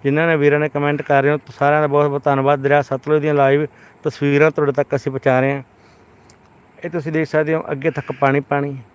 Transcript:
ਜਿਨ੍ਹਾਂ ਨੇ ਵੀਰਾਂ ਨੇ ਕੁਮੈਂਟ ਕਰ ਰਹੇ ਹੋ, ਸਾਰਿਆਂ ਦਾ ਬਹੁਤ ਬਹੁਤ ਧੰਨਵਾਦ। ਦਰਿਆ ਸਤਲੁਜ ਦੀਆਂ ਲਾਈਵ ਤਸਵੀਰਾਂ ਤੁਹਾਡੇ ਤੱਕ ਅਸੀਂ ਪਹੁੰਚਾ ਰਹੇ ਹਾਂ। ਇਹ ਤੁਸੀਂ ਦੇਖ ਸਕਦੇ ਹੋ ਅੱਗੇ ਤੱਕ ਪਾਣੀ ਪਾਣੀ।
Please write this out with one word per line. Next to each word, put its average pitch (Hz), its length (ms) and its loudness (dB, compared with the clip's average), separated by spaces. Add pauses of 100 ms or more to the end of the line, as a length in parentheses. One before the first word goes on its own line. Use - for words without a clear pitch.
ਜਿਨ੍ਹਾਂ 151 220 0
ਨੇ 165 100 2
ਵੀਰਾਂ 147 240 2
ਨੇ 151 80 -2
ਕੁਮੈਂਟ 147 340 -2
ਕਰ 139 200 2
ਰਹੇ 147 100 2
ਹੋ, 151 60 -2 (200)
ਸਾਰਿਆਂ 147 220 2
ਦਾ 151 60 0
ਬਹੁਤ 147 220 2
ਬਹੁਤ 139 160 -6
ਧੰਨਵਾਦ। 139 380 2
ਦਰਿਆ 143 200 2
ਸਤਲੁਜ 143 400 -2
ਦੀਆਂ 151 120 0
ਲਾਈਵ 143 320 2 (380)
ਤਸਵੀਰਾਂ 143 460 2
ਤੁਹਾਡੇ 143 220 -4
ਤੱਕ 143 240 -2
ਅਸੀਂ 135 160 -4
ਪਹੁੰਚਾ 131 280 0
ਰਹੇ 135 120 0
ਹਾਂ। 139 100 -6 (1200)
ਇਹ 170 60 -8
ਤੁਸੀਂ 160 220 -6
ਦੇਖ 156 160 -2
ਸਕਦੇ 156 260 0
ਹੋ 160 180 -4
ਅੱਗੇ 147 180 -2
ਤੱਕ 143 220 -10
ਪਾਣੀ 139 280 2
ਪਾਣੀ। 143 380 -4 (160)